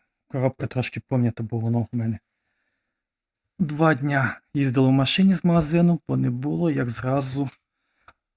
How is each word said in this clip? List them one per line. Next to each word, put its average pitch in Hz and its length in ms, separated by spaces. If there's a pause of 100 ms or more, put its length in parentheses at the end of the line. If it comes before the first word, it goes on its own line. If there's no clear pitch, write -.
(280)
Коробка 127 400
трошки 120 320
пом'ята, 120 440
бо 113 160
воно 117 220
в 110 100
мене 113 280 (1400)
два 156 360
дня 135 460 (120)
їздило 135 360
в - 20
машині 180 440
з 170 100
магазину, 170 640
бо 131 100
не 131 120
було, 151 420
як 135 180
зразу 131 600 (880)